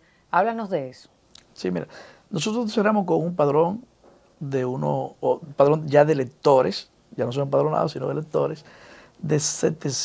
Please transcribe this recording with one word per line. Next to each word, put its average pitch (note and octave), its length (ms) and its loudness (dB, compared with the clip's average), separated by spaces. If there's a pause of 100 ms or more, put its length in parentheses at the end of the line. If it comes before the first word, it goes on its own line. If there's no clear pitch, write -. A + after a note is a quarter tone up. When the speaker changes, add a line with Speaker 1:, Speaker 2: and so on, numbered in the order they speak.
(300)
Speaker 1:
Háblanos A3 380 0
de C#3+ 220 -4
eso. - 180 -20 (460)
Speaker 2:
Sí, - 160 -6
mira, F2 180 -6 (400)
nosotros G#3+ 460 -4
cerramos G#3 320 2
con D#3+ 160 0
un F3 120 -4
padrón D#3+ 520 2 (520)
de C3+ 280 -4
uno, C#3 540 -4
o B2+ 200 0 (160)
padrón D3+ 320 4
ya C#3+ 160 6
de D#3 80 2
electores, C3+ 760 2 (260)
ya B2 80 -2
no A#2+ 80 -4
son C#3 120 -2
empadronados, D3 460 0
sino C3+ 160 -8
de C#3 60 -4
electores, D3+ 520 -4 (540)
de D3+ 220 0
sete-, D#3 500 -2 (140)